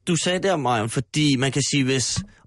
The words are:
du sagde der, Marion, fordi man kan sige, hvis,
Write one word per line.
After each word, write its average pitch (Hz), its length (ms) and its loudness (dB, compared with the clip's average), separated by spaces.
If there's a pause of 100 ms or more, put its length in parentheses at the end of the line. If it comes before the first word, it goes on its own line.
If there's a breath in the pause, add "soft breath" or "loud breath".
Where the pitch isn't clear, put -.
du 175 80 2
sagde 180 240 0
der, 190 160 2
Marion, 120 340 0
fordi 143 460 0
man 131 160 0
kan 143 100 -2 (100)
sige, 139 120 2
hvis, 131 360 0 (280 loud breath)